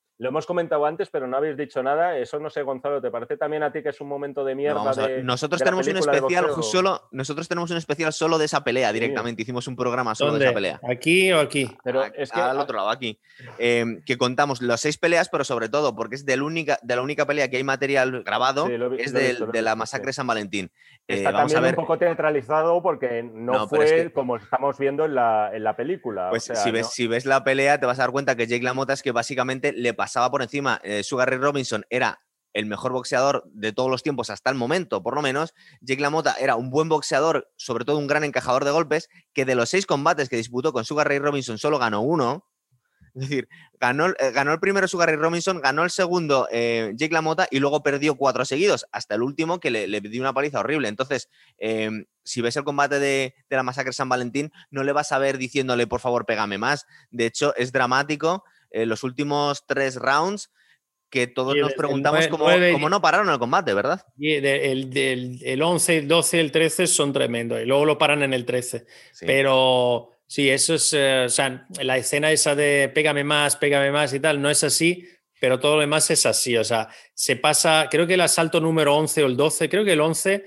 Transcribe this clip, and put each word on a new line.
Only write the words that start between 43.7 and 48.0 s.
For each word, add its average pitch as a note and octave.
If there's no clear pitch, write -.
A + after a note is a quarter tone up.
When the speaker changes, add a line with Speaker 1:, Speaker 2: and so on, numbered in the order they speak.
Speaker 2:
ganó, C#3
eh, C3+
ganó C#3
el E3
primero F#3+
Sugar E3+
Ray D#3
Robinson, E3
ganó C#3
el F3
segundo, E3+
eh, A#2
Jake D#3
LaMotta D#3+
y C3+
luego C#3+
perdió C#3+